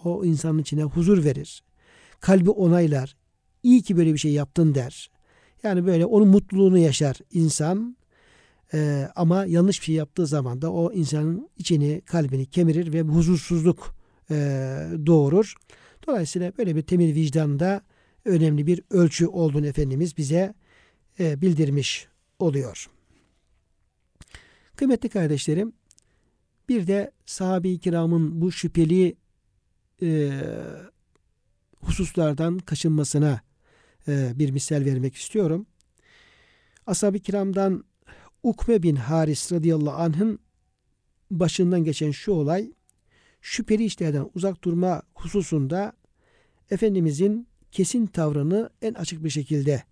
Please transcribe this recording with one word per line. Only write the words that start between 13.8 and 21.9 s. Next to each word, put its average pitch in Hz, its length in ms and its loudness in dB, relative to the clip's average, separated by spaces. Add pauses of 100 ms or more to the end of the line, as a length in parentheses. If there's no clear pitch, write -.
e, 156 40 -2 (720)
doğurur. 160 500 4 (520)
Dolayısıyla 180 500 -2
böyle 180 180 0
bir 156 60 -2
temiz 165 340 2
vicdan 151 440 0
da 190 220 -2 (440)
önemli 156 420 2
bir 170 220 0
ölçü 170 380 2
olduğunu 151 400 0
Efendimiz 143 500 -2
bize, 170 360 -2 (640)
e, 151 220 -2
bildirmiş 147 640 0 (320)